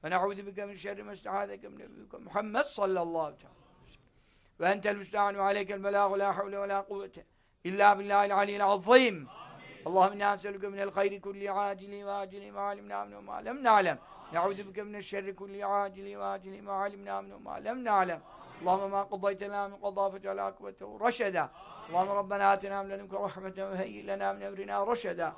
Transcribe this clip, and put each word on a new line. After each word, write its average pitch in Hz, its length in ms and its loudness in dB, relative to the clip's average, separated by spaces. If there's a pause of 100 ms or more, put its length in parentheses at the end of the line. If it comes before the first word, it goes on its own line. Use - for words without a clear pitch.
ونعوذ 185 380 0
بك 196 180 -10
من 202 160 -10
شر 202 260 -10
ما 208 100 -12
استعاذك 202 520 -6
من - 100 -14
نبيك - 400 -18
محمد 208 500 -2
صلى 190 380 0
الله 165 280 -2
تعالى - 280 -20
عليه - 300 -20
وسلم. - 140 -20 (580)
وأنت 190 260 2
المستعان 202 500 0
وعليك 202 360 2
البلاغ، 202 440 2
لا 196 160 2
حول 196 240 -2
ولا 202 240 0
قوة 196 360 -8 (500)
إلا 202 280 8
بالله 202 300 4
العلي 202 320 2
العظيم. 202 720 6 (580)
اللهم 185 260 6
إنا 202 220 2
نسألك 196 300 -8
من 196 160 -6
الخير 196 380 0
كل 202 300 -8
عاجل 202 560 -4
وآجل 202 480 -8
ما 143 80 -8
علمنا 202 440 -6
منه 202 140 -16
وما 202 220 -10
لم 254 220 -8
نعلم. 196 360 6 (380)
نعوذ 190 320 0
بك 190 100 -12 (100)
من 208 140 -10
الشر 196 240 -6 (140)
كل 196 220 -14
عاجل 196 440 -2 (100)
وآجل 196 460 -8
ما 202 100 -8
علمنا 196 480 -4
منه 196 160 -14
وما - 200 -10 (100)
لم 240 120 -4 (100)
نعلم. 185 320 4 (400)
اللهم 190 360 2
ما 202 60 2 (100)
قضيت 196 300 0
لنا 202 260 -4
من 202 80 -12 (100)
قضاء 196 240 2
فاجعل 196 360 -6
عاقبته 196 420 -10 (180)
رشدا. 202 380 2 (440)
اللهم 185 220 2 (100)
ربنا 196 240 0 (100)
آتنا 196 280 -4
من 196 100 -6
لدنك 196 220 -8 (120)
رحمة 190 300 -8 (140)
وهيئ 196 400 -6
لنا 196 220 -2
من 196 160 -6
أمرنا 196 280 -6 (140)
رشدا. 175 480 -2